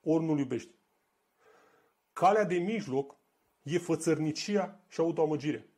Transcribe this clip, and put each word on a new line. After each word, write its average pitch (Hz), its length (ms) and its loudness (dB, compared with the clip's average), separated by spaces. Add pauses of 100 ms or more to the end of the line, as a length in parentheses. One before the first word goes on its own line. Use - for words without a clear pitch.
ori 160 240 2
nu-l 156 140 0
iubești. 127 320 -4 (1400)
Calea 202 320 4
de 180 120 -2
mijloc 175 600 -4 (460)
e 160 160 -2
fățărnicia 165 1080 -2
și - 120 -8
autoamăgirea. 151 680 0 (120)